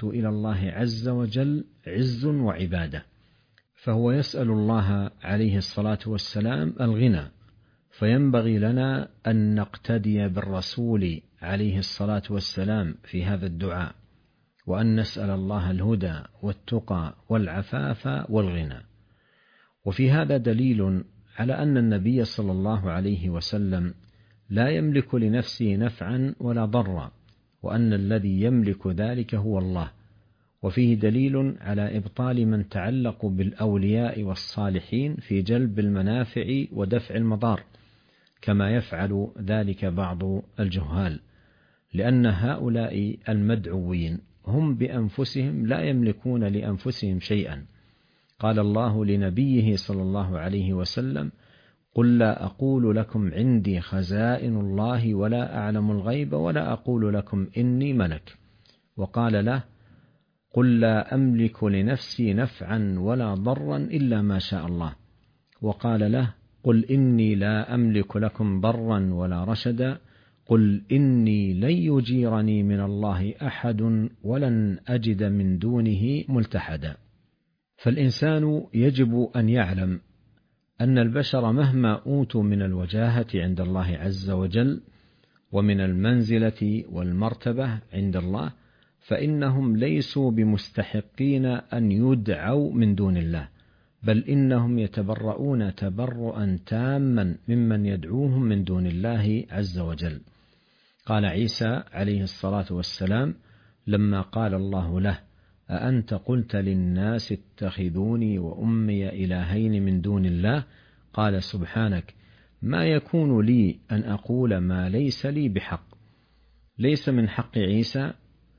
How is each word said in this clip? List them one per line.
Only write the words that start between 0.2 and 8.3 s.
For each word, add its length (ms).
الله 460
عز 340
وجل 560
عز 400
وعبادة، 800
فهو 380
يسأل 380
الله 600
عليه 340
الصلاة 500
والسلام 720
الغنى 420
فينبغي 600